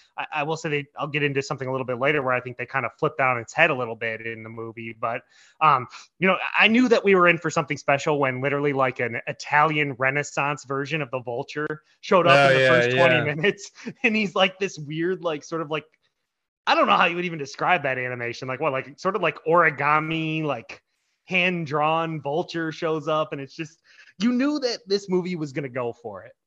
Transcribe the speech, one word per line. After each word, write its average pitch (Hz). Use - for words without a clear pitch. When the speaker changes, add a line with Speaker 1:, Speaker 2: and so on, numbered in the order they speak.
Speaker 1:
I, 147
I 151
will 156
say 160
they, 143
I'll 135
get 147
into 139
something 131
a 131
little 131
bit 123
later 143
where 127
I 123
think 120
they 123
kind 135
of 113
flip 147
down 127
its 113
head 165
a -
little 120
bit 113
in 113
the 110
movie. 113
But, 117
um, 139
you 175
know, 190
I 190
knew 240
that 214
we 196
were 180
in 170
for 165
something 151
special 143
when 127
literally, 143
like, 131
an 120
Italian 151
Renaissance 139
version 139
of 143
the 131
Vulture 143
showed 175
up 139
Speaker 2:
Oh, 139
Speaker 1:
in -
the 131
Speaker 2:
yeah, 131
Speaker 1:
first 123
twenty 131
Speaker 2:
yeah. 123
Speaker 1:
minutes. 156
<laughs> -
And 226
he's, 208
like, 190
this 190
weird, 160
like, 156
sort 165
of, 147
like, 156
I 254
don't 311
know 202
how 185
you 175
would 175
even 165
describe 151
that 131
animation. 123
Like, 127
what, 151
like, 131
sort 190
of 202
like 160
origami, 156
like, 131
hand-drawn 160
vulture 160
shows 156
up, 156
and 143
it's 135
just, -
you 226
knew 277
that 240
this 196
movie 180
was 151
gonna 139
go 120
for 101
it 123